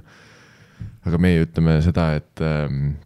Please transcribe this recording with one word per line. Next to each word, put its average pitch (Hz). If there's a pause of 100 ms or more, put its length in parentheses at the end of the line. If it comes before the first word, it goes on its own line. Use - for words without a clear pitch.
(1040)
Aga 82
meie 85
ütleme 80
seda, 80
et, -
ähm, 73